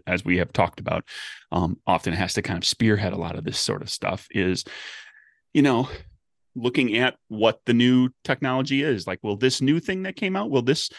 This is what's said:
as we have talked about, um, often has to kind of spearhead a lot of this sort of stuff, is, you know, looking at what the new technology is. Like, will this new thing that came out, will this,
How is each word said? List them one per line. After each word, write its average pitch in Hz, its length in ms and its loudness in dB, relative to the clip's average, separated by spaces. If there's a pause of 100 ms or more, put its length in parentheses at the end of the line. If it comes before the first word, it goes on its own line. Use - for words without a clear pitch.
as 90 180 -2
we 90 140 2
have 87 140 -2
talked - 260 0
about, - 260 -4 (460)
um, 85 380 0
often 92 240 2
has 87 220 -2
to 101 80 0
kind 92 140 -4
of 85 80 -6
spearhead 104 480 2
a 101 60 -6
lot 87 160 -6
of - 80 -8
this - 160 -6
sort - 240 -4
of - 80 -12
stuff, - 400 -6
is, 92 340 0 (880)
you 151 100 4
know, 135 260 2 (680)
looking 123 420 0
at 123 200 2 (100)
what 110 400 2
the 120 80 4
new 127 360 6 (120)
technology 131 600 -2
is. 113 260 -2
Like, 92 140 -6
will 104 140 -2
this 127 240 2
new 143 200 4
thing 190 240 -4
that 190 100 -8
came 190 220 -2
out, 208 140 -4
will 135 120 2
this, 131 260 0 (100)